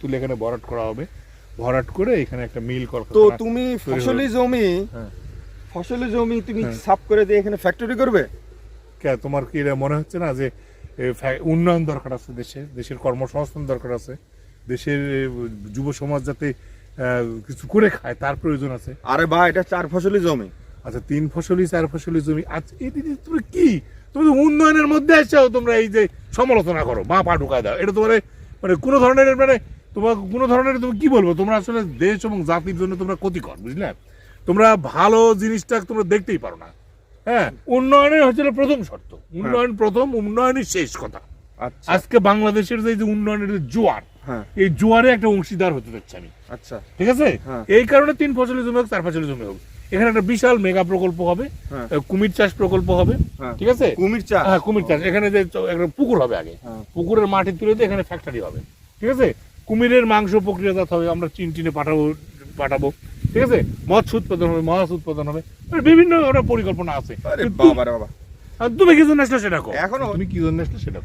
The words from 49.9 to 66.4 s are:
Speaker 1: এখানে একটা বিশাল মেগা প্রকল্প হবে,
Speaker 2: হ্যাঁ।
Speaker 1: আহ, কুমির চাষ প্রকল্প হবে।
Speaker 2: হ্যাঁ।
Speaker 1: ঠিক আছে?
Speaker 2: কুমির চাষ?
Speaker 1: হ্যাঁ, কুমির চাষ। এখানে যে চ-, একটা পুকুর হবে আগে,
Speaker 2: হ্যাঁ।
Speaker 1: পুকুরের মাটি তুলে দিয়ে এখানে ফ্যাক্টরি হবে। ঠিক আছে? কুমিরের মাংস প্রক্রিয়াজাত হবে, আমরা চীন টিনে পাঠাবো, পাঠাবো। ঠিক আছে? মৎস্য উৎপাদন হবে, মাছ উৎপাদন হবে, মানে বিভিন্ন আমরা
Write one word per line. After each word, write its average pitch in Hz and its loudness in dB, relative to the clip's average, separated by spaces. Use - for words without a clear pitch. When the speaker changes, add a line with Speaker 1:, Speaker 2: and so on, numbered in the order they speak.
Speaker 1:
এখানে 208 2
একটা 220 0
বিশাল 247 4
মেগা 185 2
প্রকল্প 180 -2
হবে, 175 -2
Speaker 2:
হ্যাঁ। 127 -8
Speaker 1:
আহ, 147 0
কুমির 190 0
চাষ 202 2
প্রকল্প 185 0
হবে। 180 4
Speaker 2:
হ্যাঁ। 123 -8
Speaker 1:
ঠিক 214 0
আছে? 247 2
Speaker 2:
কুমির 196 0
চাষ? 185 2
Speaker 1:
হ্যাঁ, 190 4
কুমির 208 -2
চাষ। 151 2
এখানে 196 0
যে 202 4
চ-, 180 -4
একটা 170 -2
পুকুর 247 2
হবে 117 0
আগে, 82 -14
Speaker 2:
হ্যাঁ। 113 -14
Speaker 1:
পুকুরের 196 0
মাটি 190 0
তুলে 220 2
দিয়ে 220 2
এখানে 196 -4
ফ্যাক্টরি 143 -10
হবে। 95 -10
ঠিক 220 -2
আছে? 254 2
কুমিরের 240 4
মাংস 214 2
প্রক্রিয়াজাত 185 -2
হবে, 170 0
আমরা 170 -4
চীন 175 -6
টিনে 160 -4
পাঠাবো, 151 0
পাঠাবো। 135 -2
ঠিক 233 2
আছে? 233 4
মৎস্য 220 2
উৎপাদন 175 -2
হবে, 165 0
মাছ 165 0
উৎপাদন 156 -6
হবে, 156 -6
মানে 330 -2
বিভিন্ন 330 8
আমরা 262 4